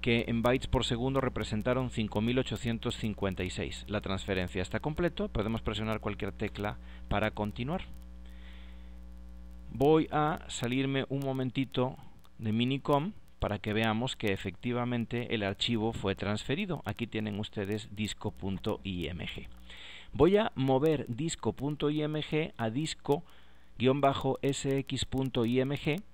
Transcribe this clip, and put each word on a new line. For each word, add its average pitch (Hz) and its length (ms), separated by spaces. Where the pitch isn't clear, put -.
que 117 260
en 117 140
bytes 123 240
por 123 180
segundo 127 380
representaron 120 680
cinco 107 300
mil 120 180
ochocientos 117 560
cincuenta 98 480
y 90 80
seis. - 360
La 101 140
transferencia 92 640
está 110 160
completa, 175 480
podemos 110 340
presionar 110 380
cualquier 101 320
tecla 104 460
para 104 240
continuar. 120 520
Voy 147 380
a 151 380
salirme 135 640
un 139 100
momentito 131 760
de 110 120
Minicom 139 600
para 101 220
que 107 140
veamos 113 420
que 104 180
efectivamente 120 1000
el 107 80
archivo 110 500
fue 98 220
transferido. 139 720
Aquí 107 200
tienen 107 340
ustedes 104 560
disco 104 360
punto 95 520
I 90 240
M - 200
G. - 200
Voy 175 240
a 208 180
mover 135 540
disco 117 440
punto 147 380
I 151 100
M 151 220
G 156 340
a 113 140
disco 147 520
guion 131 220
bajo 135 420
S 139 360
X 135 260
punto 131 420
I 123 140
M 135 160
G 160 260